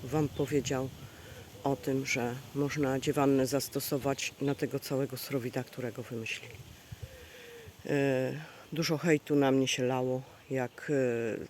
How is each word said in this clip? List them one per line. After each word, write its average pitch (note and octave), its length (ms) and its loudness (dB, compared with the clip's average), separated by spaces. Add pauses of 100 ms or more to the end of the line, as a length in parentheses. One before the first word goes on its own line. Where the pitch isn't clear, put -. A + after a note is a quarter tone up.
wam C#3+ 240 2
powiedział C3+ 600 0 (760)
o C#3 120 2
tym, C3+ 300 -2
że A#2+ 280 0 (200)
można C#3 460 2
dziewannę C#3 460 4
zastosować C3+ 920 -2
na C#3 140 2
tego C3+ 240 -2
całego C3+ 380 -2
srowida, B2 480 -4
którego B2 380 -8
wymyślili. A2+ 520 -8 (1300)
E, C3+ 460 2 (400)
dużo D#3 260 0
hejtu D3+ 380 4
na C#3 140 8
mnie C3+ 180 6
się B2+ 160 0
lało, B2+ 380 2 (280)
jak, C3 400 -4
e, A#2 600 2